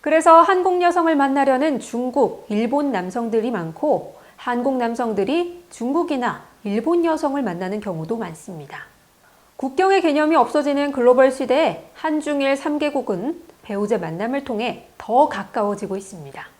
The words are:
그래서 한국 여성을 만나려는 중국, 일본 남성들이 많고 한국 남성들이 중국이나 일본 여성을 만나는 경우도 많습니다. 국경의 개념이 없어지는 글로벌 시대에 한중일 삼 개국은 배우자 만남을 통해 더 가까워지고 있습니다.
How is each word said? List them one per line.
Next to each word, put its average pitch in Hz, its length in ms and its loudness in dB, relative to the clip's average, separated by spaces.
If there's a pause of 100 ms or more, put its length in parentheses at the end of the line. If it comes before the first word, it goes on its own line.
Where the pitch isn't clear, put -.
그래서 320 400 6
한국 359 400 4
여성을 349 340 2
만나려는 277 640 2
중국, 247 680 -2
일본 240 420 0
남성들이 220 600 -2
많고 175 680 -4 (200)
한국 247 400 -2
남성들이 233 920 -2
중국이나 254 760 -4 (200)
일본 311 400 0
여성을 302 380 -2
만나는 185 380 -6
경우도 175 360 -6
많습니다. 165 680 -12 (720)
국경의 370 440 2
개념이 302 360 2
없어지는 285 560 2
글로벌 262 380 6
시대에 262 640 0
한중일 294 600 0
삼 294 220 -4
개국은 269 640 -4 (200)
배우자 202 360 -2
만남을 202 460 -6
통해 226 420 -6 (100)
더 262 320 4
가까워지고 202 680 -4
있습니다. 165 480 -16 (140)